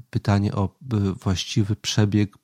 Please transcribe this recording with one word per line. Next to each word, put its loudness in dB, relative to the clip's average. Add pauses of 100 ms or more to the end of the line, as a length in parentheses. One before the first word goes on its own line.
pytanie 0
o, -2 (240)
y, 0
właściwy -2
przebieg 0